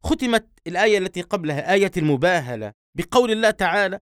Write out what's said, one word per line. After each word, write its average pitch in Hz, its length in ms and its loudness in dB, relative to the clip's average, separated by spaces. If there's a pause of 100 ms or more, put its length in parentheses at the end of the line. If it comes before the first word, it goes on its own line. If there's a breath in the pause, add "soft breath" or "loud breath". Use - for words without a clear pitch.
ختمت 233 440 -2 (200)
الآية 202 300 2
التي 185 240 -4
قبلها، 165 520 -4
آية 190 240 2
المباهلة، 139 760 0 (240)
بقول 233 340 2
الله 220 200 2
تعالى 190 480 -2 (140)